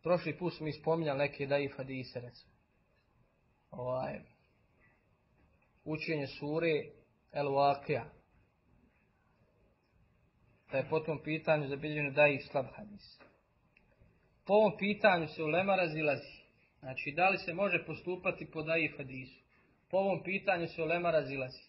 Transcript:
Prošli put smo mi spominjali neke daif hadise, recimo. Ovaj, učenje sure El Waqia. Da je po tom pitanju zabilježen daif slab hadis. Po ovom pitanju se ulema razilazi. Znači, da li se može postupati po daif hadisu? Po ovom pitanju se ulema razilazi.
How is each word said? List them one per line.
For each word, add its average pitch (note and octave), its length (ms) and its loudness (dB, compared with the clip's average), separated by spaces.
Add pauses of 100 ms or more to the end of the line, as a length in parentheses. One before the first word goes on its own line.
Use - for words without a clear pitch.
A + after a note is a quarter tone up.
Prošli E3 340 0
put F3 200 -2
smo D#3 80 -8
mi D3 80 -4
spominjali D#3+ 460 0
neke C#3+ 260 0
daif C#3 320 0
hadise, C3 420 -8
recimo. - 340 -18 (1160)
Ovaj, B2+ 480 -6 (1600)
učenje D#3 440 -4
sure D3+ 560 0 (480)
El C#3+ 160 -2
Waqia. C#3 560 2 (2750)
Da C#3 60 0
je B2+ 120 -2
po D#3+ 100 2
tom D#3 240 -4
pitanju D#3 440 0
zabilježen C#3+ 460 -4
daif C#3+ 280 6 (100)
slab C3 140 0 (100)
hadis. - 520 -18 (1200)
Po F#3+ 60 4
ovom G#3+ 240 8
pitanju G3 500 2
se D#3+ 160 -8
ulema F#3 320 2
razilazi. D#3 560 0 (480)
Znači, C3+ 320 -8
da F3 180 4
li F#3+ 80 2
se D#3+ 160 -8
može F3+ 320 0
postupati F3 680 -6
po D#3 120 -6
daif D#3+ 340 0
hadisu? C3 440 -12 (480)
Po F3+ 80 0
ovom F#3+ 260 2
pitanju F#3 440 0
se E3 160 -6
ulema E3+ 280 0
razilazi. C3+ 580 -2